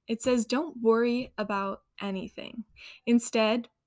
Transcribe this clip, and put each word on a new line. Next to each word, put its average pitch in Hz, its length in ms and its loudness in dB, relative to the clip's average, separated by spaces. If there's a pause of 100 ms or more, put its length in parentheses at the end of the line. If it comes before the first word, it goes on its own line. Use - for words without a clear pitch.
It 226 140 -4
says, 247 240 2
"Don't 277 360 -4
worry 233 560 2
about 196 440 -4 (200)
anything. 196 600 -8 (420)
Instead, 233 640 2 (200)